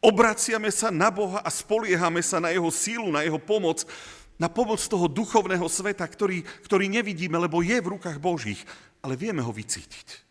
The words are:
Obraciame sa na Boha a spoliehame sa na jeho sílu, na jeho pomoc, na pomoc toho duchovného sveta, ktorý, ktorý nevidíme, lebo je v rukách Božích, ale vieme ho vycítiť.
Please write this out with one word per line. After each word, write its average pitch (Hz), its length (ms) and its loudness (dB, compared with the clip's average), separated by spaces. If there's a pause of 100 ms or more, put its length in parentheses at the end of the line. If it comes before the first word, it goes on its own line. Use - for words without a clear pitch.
Obraciame 214 640 4
sa 214 240 0
na 175 160 4
Boha 196 320 0
a - 80 -4
spoliehame 180 720 2
sa 170 220 0
na 170 100 0
jeho 175 160 2
sílu, 220 400 -2
na 151 160 0
jeho 156 160 0
pomoc, 170 460 0 (500)
na 165 160 -2
pomoc 220 320 0
toho 175 240 2
duchovného 185 560 0
sveta, 190 400 -4
ktorý, 185 400 -4 (240)
ktorý 196 240 2
nevidíme, 185 480 0
lebo 170 240 2
je 233 160 2
v 180 160 -6
rukách 160 240 -8
Božích, 139 400 -2 (400)
ale 131 160 -6
vieme 180 240 -4
ho 117 80 -2
vycítiť. - 840 -12